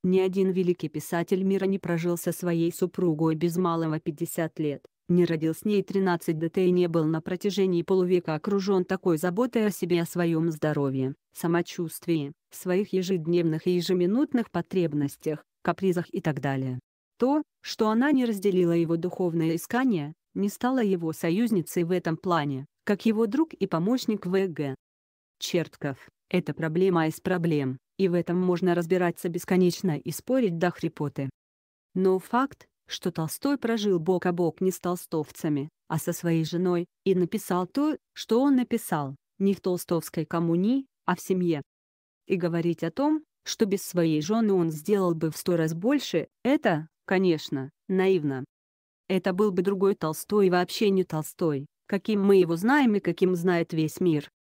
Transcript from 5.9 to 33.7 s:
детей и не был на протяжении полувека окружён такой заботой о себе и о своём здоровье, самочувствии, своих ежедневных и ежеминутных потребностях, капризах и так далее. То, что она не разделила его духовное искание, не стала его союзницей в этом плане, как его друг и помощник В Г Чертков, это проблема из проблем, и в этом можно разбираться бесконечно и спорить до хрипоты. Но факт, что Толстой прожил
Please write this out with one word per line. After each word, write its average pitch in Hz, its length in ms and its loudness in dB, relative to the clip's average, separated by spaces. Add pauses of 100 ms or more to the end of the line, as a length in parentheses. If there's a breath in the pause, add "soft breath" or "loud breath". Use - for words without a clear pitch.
детей 180 300 0
и - 20 4
не 180 160 4
был 165 180 2
на 160 160 0
протяжении 185 640 0
полувека 180 520 2
окружён 196 500 0
такой 185 320 0
заботой 208 500 0
о 202 40 0
себе 175 260 -2
и - 20 2
о 170 60 0
своём 170 440 0
здоровье, 139 640 -2 (180)
самочувствии, 170 1000 -2 (160)
своих 185 440 -2
ежедневных 175 760 0
и 180 40 2
ежеминутных 185 800 0
потребностях, 156 920 -2 (180)
капризах 175 520 0
и 190 80 -4
так 143 180 -2
далее. 131 400 -2 (380)
То, 285 260 2 (180)
что - 280 -2
она 247 220 2
не 262 140 4
разделила 185 460 2
его 170 260 2
духовное 165 580 -2
искание, 190 580 -2 (200)
не 196 160 -2
стала 254 340 -2
его 170 300 0
союзницей 180 680 0
в 165 80 -2
этом 175 260 -2
плане, 147 480 -2 (180)
как 202 220 -2
его 226 220 2
друг 302 260 0
и 190 140 -2
помощник 202 580 -2
В 190 220 0
Г 143 280 -6 (640)
Чертков, - 580 -4 (320)
это 175 240 -2
проблема 165 540 2
из 156 120 -4
проблем, 156 580 0 (200)
и 196 100 2
в 170 60 2
этом 175 260 0
можно 180 340 2
разбираться 175 560 0
бесконечно 175 680 2
и - 140 -8
спорить 226 460 -2
до 175 140 2
хрипоты. 143 580 -6 (640)
Но 185 260 2
факт, - 460 -2 (220)
что - 240 -6
Толстой 247 460 -4
прожил 208 420 0